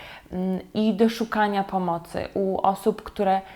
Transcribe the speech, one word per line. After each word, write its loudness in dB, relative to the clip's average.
mm, -2
i 4
do 6
szukania 0
pomocy -4
u 0
osób, 2
które 0